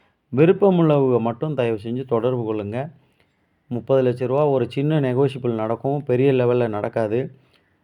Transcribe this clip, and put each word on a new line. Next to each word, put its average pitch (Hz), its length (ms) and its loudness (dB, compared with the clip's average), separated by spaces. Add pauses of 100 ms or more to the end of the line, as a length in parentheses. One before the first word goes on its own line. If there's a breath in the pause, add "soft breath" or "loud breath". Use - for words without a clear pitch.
(360 soft breath)
விருப்பமுள்ளவங்க 156 840 4
மட்டும் 120 360 -4
தயவு 117 280 -2
செஞ்சு 123 220 -6
தொடர்பு 120 500 -2
கொள்ளுங்க. 110 420 -8 (720)
முப்பது 127 400 2
லட்ச 123 160 -4
ரூபா 139 200 0
ஒரு 127 240 0
சின்ன 151 280 -2
நெகோஷியபிள் 127 540 0
நடக்கும், 117 500 -4
பெரிய 131 300 2
லெவல்ல 123 340 2
நடக்காது. 110 680 -4 (480 soft breath)